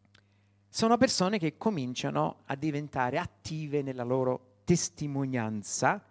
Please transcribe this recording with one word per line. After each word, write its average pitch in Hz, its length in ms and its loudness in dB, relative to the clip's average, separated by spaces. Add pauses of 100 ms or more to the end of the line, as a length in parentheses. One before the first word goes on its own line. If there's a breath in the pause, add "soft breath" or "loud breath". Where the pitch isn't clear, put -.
(680)
sono 226 300 2
persone 220 400 4
che 160 180 -2
cominciano 143 920 -2
a 139 100 -4
diventare 143 640 -2
attive 156 640 -4
nella 127 200 -4
loro 127 600 0
testimonianza 135 1500 0